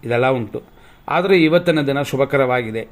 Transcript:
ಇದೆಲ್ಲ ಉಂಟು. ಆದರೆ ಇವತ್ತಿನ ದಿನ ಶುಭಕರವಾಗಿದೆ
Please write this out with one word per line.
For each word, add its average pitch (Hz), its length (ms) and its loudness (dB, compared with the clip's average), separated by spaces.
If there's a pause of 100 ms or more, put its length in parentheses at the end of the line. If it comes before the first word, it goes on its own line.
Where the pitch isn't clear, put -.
ಇದೆಲ್ಲ 120 280 0
ಉಂಟು. 117 300 -4 (480)
ಆದರೆ 185 320 2
ಇವತ್ತಿನ 160 420 2
ದಿನ 139 200 -2
ಶುಭಕರವಾಗಿದೆ 123 880 -2